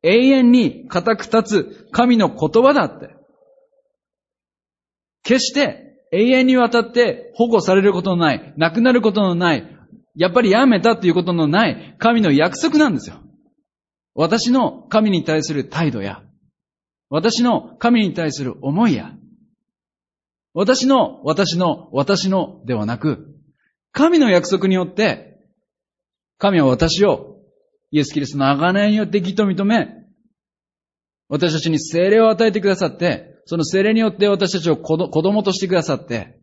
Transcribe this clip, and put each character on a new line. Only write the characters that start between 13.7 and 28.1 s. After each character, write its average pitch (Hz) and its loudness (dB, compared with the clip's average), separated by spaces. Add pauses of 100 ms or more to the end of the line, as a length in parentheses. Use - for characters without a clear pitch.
私 220 -2
の 247 -2
神 214 2
に 175 0
対 156 -2
す 156 -8
る 139 -4
態 156 -2
度 110 -8
や、 98 -10 (880)
私 202 -2
の 240 -2
神 233 2
に 180 -2
対 160 -4
す 143 -8
る 127 -6
思 165 0
い 156 2
や、 - -12 (1400)
私 226 0
の、 262 0
私 156 -2
の、 170 -2
私 190 -2
の - -4
で 123 -4
は 107 -4
な 117 -6
く、 147 -6 (640)
神 330 2
の 247 4
約 180 2
束 190 0
に 190 2
よ 180 -2
っ 180 -16
て、 - -4 (1000)
神 196 0
は 143 4
私 165 2
を - -4 (520)
イ 151 0
エ 143 0
ス・ 135 -8